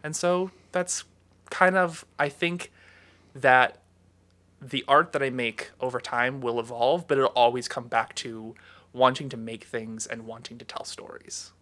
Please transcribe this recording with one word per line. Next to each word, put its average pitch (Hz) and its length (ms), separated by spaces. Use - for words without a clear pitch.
And 156 140
so 180 360
that's - 320
kind 185 260
of, 170 280
I 147 100
think 175 420
that 127 440
the 135 260
art 156 240
that 143 100
I 135 80
make 123 400
over 123 200
time 127 400
will 120 200
evolve, 120 480
but 139 100
it'll 135 120
always 120 380
come 120 200
back 117 280
to 110 380
wanting 127 380
to 127 60
make 113 280
things 110 420
and 113 200
wanting 117 320
to 117 60
tell - 200
stories. - 680